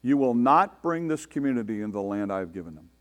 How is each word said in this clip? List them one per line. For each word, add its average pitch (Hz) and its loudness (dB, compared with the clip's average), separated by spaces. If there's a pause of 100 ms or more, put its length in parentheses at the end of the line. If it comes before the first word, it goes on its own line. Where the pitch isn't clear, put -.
you 139 2
will 131 2
not 139 4
bring 165 -2
this 156 -4
community 120 -4
into 107 -6
the 101 -4
land 101 -4
I 95 -2
have 87 -8
given 85 -10
them. 80 -20 (120)